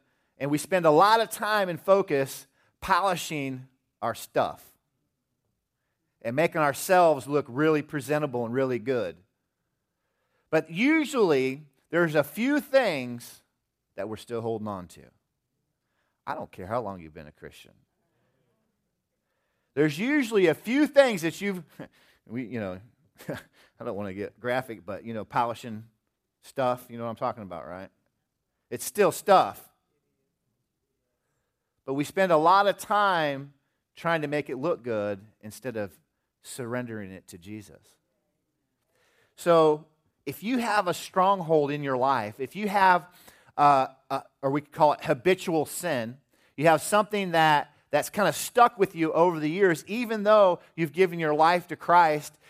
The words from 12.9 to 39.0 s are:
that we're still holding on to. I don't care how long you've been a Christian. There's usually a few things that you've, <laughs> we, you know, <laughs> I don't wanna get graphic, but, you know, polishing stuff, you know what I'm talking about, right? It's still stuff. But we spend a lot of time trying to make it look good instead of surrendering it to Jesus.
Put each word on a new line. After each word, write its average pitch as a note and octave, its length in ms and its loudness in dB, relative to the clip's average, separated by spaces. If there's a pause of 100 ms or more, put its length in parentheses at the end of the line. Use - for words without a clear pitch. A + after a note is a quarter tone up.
that G2 140 -8
we're G#2+ 80 -10
still A#2 240 -10
holding A2+ 260 -8
on F#2 200 -10
to. - 140 -20 (1200)
I C3+ 100 -8
don't - 160 -14
care F#2 160 -16
how A#2+ 140 -4
long G2 180 -10
you've D#2 140 -20
been D#2 140 -20
a - 40 -20
Christian. - 400 -20 (2000)
There's D3 240 0
usually A3+ 500 0
a D3+ 60 4
few C4+ 340 -2
things B3+ 340 2
that D#3+ 180 -6
you've, F#3+ 240 -6 (320)
<laughs> - 300 -20
we, B2 180 -10
you A2+ 160 -10
know, F#2+ 200 -8 (240)
<laughs> - 260 -18 (500)
I A#2+ 40 -16
don't A#2 120 -8
wanna G2 180 -8
get G2 260 -12
graphic, A#2+ 460 -6
but, G2 200 -12
you A2+ 80 -12
know, G#2+ 100 -10
polishing A#2 640 -6 (560)
stuff, B2 480 -4
you A#2 80 -16
know A#2 60 -10
what A#2 80 -8
I'm A2 40 -12
talking A#2+ 280 -8
about, E2+ 240 -14
right? F#2 220 -14 (800)
It's A#2+ 140 -10
still F#3+ 280 2
stuff. D3+ 520 2 (2250)
But C3+ 80 -6
we C#3+ 100 -2
spend F#3+ 300 0
a D#3 40 6
lot F#3+ 300 6
of F#3 100 0
time D#3+ 760 -2 (420)
trying E3 280 -4
to C#3+ 40 -4
make D3 220 -4
it C3 80 -8
look C3 260 -4
good G#2 380 -4 (200)
instead A2+ 360 -14
of G2+ 200 -8 (500)
surrendering A#2 640 -10
it F#2+ 160 -20
to G2 100 -20
Jesus. F#2+ 440 -18 (1500)